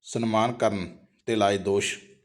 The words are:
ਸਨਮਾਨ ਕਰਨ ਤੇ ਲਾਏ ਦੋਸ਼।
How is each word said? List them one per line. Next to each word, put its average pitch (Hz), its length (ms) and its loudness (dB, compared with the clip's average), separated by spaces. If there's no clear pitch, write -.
ਸਨਮਾਨ 113 480 0
ਕਰਨ 101 340 0
ਤੇ 113 100 0
ਲਾਏ 101 220 2
ਦੋਸ਼। 98 420 0